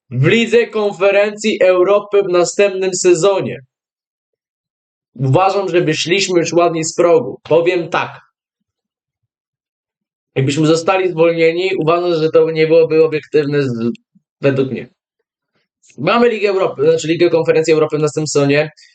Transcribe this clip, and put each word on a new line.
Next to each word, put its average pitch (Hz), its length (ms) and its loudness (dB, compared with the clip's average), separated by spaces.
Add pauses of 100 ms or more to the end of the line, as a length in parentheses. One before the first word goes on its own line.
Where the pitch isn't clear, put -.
w 131 180 0
Lidze 226 400 2
Konferencji 202 960 -2
Europy 196 600 2
w 180 80 -6
następnym 190 640 0
sezonie. 175 680 0 (1600)
Uważam, 185 540 0
że 170 120 0
wyszliśmy 175 580 -2
już 156 140 -4
ładnie 165 320 0
z - 100 -8
progu. 170 480 0
Powiem 170 460 0
tak. 135 300 -6 (2250)
Jakbyśmy 143 320 0
zostali 185 420 0
zwolnieni, 165 680 0
uważam, 170 340 0
że 160 160 0
to 160 220 2
nie 156 160 0
byłoby 160 360 4
obiektywne 147 600 -2
z-, 117 280 -4 (500)
według 135 300 0
mnie. - 180 -10 (1080)
Mamy 226 320 2
Ligę 208 200 -2
Europy, 180 340 -2
znaczy 160 240 0
Ligę 165 220 2
Konferencji 160 440 0
Europy 151 240 0
w 147 40 -4
następnym 151 260 -4
sezonie. 143 420 0 (260)